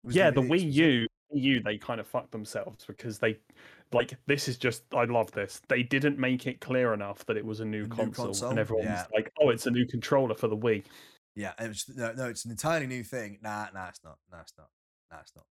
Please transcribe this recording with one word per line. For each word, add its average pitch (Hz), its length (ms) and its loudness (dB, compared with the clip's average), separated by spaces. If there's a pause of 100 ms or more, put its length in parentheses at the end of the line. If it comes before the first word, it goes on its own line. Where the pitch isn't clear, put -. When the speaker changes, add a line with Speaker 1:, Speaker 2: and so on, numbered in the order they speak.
Speaker 1:
It - 40 -16
was 123 100 2
Speaker 2:
Yeah, 180 140 8
the 131 100 4
Speaker 1:
D 127 80 2
V - 0 -
D - 0 -
Speaker 2:
Wii 160 60 4 (140)
Speaker 1:
exclusive. 147 160 6
Speaker 2:
U, 123 220 6 (280)
Wii 135 80 2
U, 131 200 4
they 107 160 -2
kind 113 220 -6
of - 60 -10
fucked - 260 -6
themselves 107 540 -8
because 104 320 -10
they, 110 200 2 (540)
like, 120 340 2
this 143 220 0
is 123 80 -2
just, - 280 -2 (100)
I 120 100 4
love 117 280 2
this. - 360 -6
They 127 140 4
didn't 139 360 2
make 127 280 0
it 127 140 -6
clear 127 340 2
enough 101 320 -6
that 110 100 0
it 104 80 -4
was 107 160 -6
a 113 60 -4
new 107 180 -4
Speaker 1:
A 110 40 -6
new 117 60 -8
Speaker 2:
console, 113 320 -2
Speaker 1:
console? 110 240 -4
Speaker 2:
and 113 80 0
everyone 110 280 0
Speaker 1:
Yeah. 98 160 -4
Speaker 2:
was - 100 -10
like, 110 260 0
"Oh, 147 120 6
it's 120 160 0
a 123 40 0
new 123 160 2
controller 123 480 0
for 117 140 -2
the 107 80 0
Wii." 107 280 0 (500)
Speaker 1:
Yeah, 101 240 -8
it 113 100 -8
was, - 260 -10
no, 117 180 -4
no, 127 160 -6
it's 113 180 -8
an 120 40 -8
entirely 151 360 -2
new 127 180 -6
thing. 104 380 -10
Nah, 104 320 -6
nah, 92 140 -10
it's - 140 -20
not. 78 160 -20 (140)
Nah, 85 80 -18
it's - 160 -20
not. 78 140 -20 (420)
Nah, 78 80 -18
it's - 160 -20
not. - 180 -20